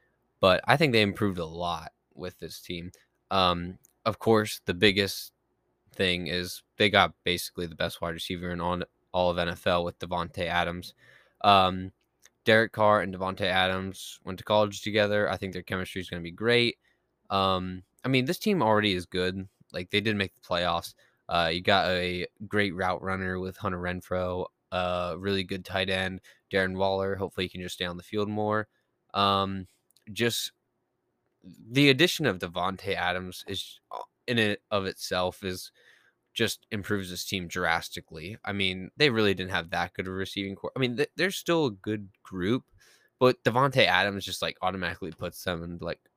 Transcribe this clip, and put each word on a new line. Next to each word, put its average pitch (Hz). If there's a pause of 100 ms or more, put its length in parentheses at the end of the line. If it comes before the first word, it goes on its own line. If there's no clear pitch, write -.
(400)
But 92
I 131
think 147
they 110
improved 98
a 82
lot 82 (220)
with 90
this -
team. 87 (400)
Um, 90 (260)
of 107
course, 107
the -
biggest 98 (600)
thing 90
is 90 (140)
they 107
got 92 (100)
basically 90
the 80
best 85
wide 85
receiver 87
in 87
on 90 (280)
all 90
of 87
N 85
F 85
L 87
with 87
Davante 87
Adams. 87 (480)
Um, 95 (540)
Derek 110
Carr 104
and 92
Davante 95
Adams 92
went 92
to -
college 107
together. 104
I 98
think 95
their 90
chemistry 95
is 87
gonna 87
be 85
great. 117 (520)
Um, 92 (200)
I 127
mean, 131
this 175
team 196
already 107
is 90
good. 92 (240)
Like, 90
they 104
did 107
make 98
the -
playoffs. 87 (340)
Uh, 85
you 90
got 92
a 90 (200)
great 101
route 92
runner 92
with 92
Hunter 92
Renfro, 90 (260)
a 90
really 95
good 92
tight 95
end, 92 (300)
Darren 95
Waller. 98
Hopefully 95
he -
can 92
just 90
stay 90
on 87
the 87
field 104
more. 107 (480)
Um, 98 (460)
just 113 (1200)
the 143
addition 147
of 92
Davante 90
Adams 90
is, - (120)
uh, 53 (240)
in 123
and 104 (120)
of 98
itself 90
is 92 (640)
just -
improves 101
this 87
team 92
drastically. 85
I 101
mean, 92
they 147
really 107
didn't 92
have 87
that 87
good 92
of 92
a -
receiving 98
core. -
I 131
mean, 123
th-, 143
they're 180
still 165
a 117
good 101 (120)
group, 95 (520)
but 127
Davante 127
Adams 95
just, -
like, 82
automatically 92
puts -
them 85
in, 85
like, 82 (160)